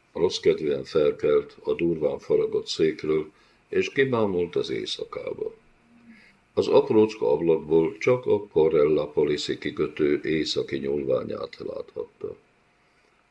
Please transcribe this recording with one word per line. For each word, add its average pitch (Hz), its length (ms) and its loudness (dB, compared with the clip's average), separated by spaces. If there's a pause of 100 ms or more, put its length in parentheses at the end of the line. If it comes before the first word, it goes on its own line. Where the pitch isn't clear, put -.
(140)
Rossz 87 260 0
kedvűen 73 440 2
felkelt 73 800 0
a 73 100 -2
durván 76 460 -2
faragott 71 480 0
székről, 78 640 -2 (380)
és - 220 -2
kibámult 107 640 0
az 67 140 -2
éjszakába. - 840 -8 (1000)
Az 98 140 0
aprócska 107 640 4
ablakból 80 640 2
csak 123 280 0
a 104 140 2
Porrella 78 680 2
Polici 73 500 -2
kikötő 73 680 -2
északi 78 540 -2
nyúlványát 69 800 -4
láthatta. - 800 -12 (960)